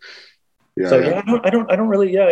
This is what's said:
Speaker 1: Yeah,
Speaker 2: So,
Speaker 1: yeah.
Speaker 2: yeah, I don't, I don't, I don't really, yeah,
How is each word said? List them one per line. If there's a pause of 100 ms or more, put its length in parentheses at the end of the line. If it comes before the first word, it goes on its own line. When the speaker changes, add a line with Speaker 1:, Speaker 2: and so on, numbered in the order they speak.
(760)
Speaker 1:
Yeah,
Speaker 2:
So,
Speaker 1:
yeah.
Speaker 2:
yeah,
I
don't,
I
don't,
I
don't
really,
yeah,